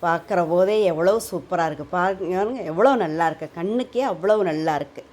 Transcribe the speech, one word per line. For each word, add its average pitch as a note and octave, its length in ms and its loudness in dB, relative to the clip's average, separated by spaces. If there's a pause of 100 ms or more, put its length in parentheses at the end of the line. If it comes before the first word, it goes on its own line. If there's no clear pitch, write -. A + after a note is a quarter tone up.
பார்க்குற E3+ 340 0 (140)
போதே F#3+ 240 4 (140)
எவ்வளோ F3+ 260 2 (140)
சூப்பரா E3+ 360 -2
இருக்கு D#3+ 200 -8 (100)
பாருங்க, F#3+ 720 -2
எவ்வளோ F#3+ 200 4 (140)
நல்லா D#3+ 260 0
இருக்கு, D#3 160 -10 (120)
கண்ணுக்கே A#3 440 -2 (100)
அவ்வளவு F#3+ 400 2
நல்லா D#3 280 0
இருக்கு. - 220 -12 (100)